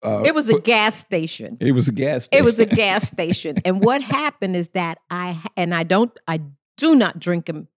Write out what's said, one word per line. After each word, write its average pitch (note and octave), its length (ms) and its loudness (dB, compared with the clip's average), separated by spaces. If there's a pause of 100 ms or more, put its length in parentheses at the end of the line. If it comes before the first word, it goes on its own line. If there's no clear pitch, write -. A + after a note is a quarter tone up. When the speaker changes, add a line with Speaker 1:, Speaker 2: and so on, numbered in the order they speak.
Speaker 1:
uh, G#2+ 220 -2
Speaker 2:
It D#4 100 4
was D4 160 0
a A3+ 40 6
Speaker 1:
put G#3+ 100 0
Speaker 2:
gas A3 320 2
station. D#3+ 640 -8
Speaker 1:
It C3 120 2
was B2 160 2
a - 40 -2
gas C3 400 -4
Speaker 2:
It C4+ 120 6
was A#3 100 4
a A3+ 100 4
Speaker 1:
station. A3 120 0
<laughs> - 0 -
Speaker 2:
gas G3+ 320 0
station. E3 560 -4
And F#3 180 0
what B3+ 200 2
happened C4 540 -4
is F3 140 -2
that E3+ 280 -6 (120)
I, F3+ 280 -6 (180)
and F3 180 -2
I E3 100 0
don't, G3 280 2 (160)
I D#3+ 120 -2 (360)
do D#4+ 180 4
not G3 240 4
drink F3 300 -4
'em D#3 280 -10